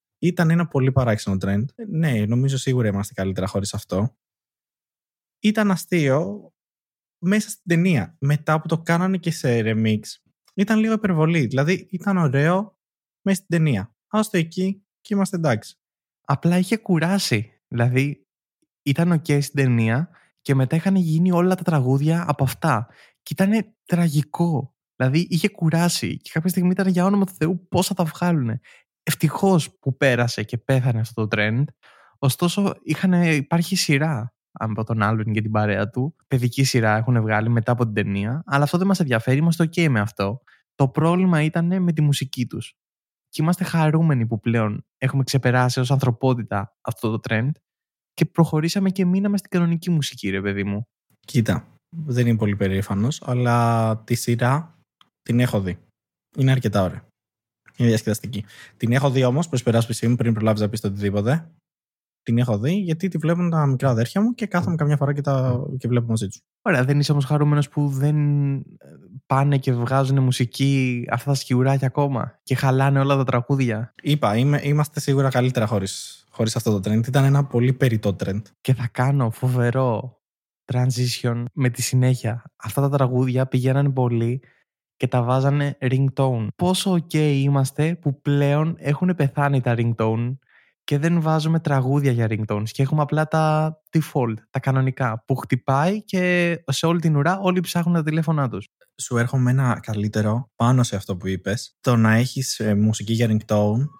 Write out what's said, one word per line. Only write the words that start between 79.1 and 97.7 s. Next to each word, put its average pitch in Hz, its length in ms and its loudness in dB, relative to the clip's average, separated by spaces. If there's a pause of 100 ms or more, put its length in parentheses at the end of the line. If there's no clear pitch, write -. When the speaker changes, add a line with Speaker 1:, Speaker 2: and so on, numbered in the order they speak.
Speaker 2:
φοβερό 123 880 -2 (540)
transition 123 800 -2
με 131 160 0
τη 120 140 -4
συνέχεια. 123 600 0 (140)
Αυτά - 240 -6
τα 139 80 0
τραγούδια 131 580 0
πηγαίνανε 131 440 0
πολύ 123 520 -2 (540)
και 127 120 -2
τα 123 140 0
βάζανε 139 580 0
ringtone. 131 640 0 (100)
Πόσο 185 380 0
OK 170 200 -2
είμαστε 143 800 0
που 147 260 -4
πλέον 143 580 0
έχουνε 175 360 -2
πεθάνει 143 460 0
τα 120 180 0
ringtone 117 580 -2 (480)
και 147 140 0
δεν 170 220 2
βάζουμε 160 400 0
τραγούδια 139 520 0
για 117 180 0
ringtones 107 400 -2
και - 120 -2
έχουμε 151 200 0
απλά 151 260 -2
τα 156 480 0 (140)
default, 131 440 -2 (160)
τα 135 100 -6
κανονικά, 131 640 -2
που 131 100 0
χτυπάει 147 640 -2
και 180 540 0 (100)
σε 147 200 -2
όλη 170 140 2
την 156 160 2
ουρά 165 240 2
όλοι 185 200 2
ψάχνουν 175 340 0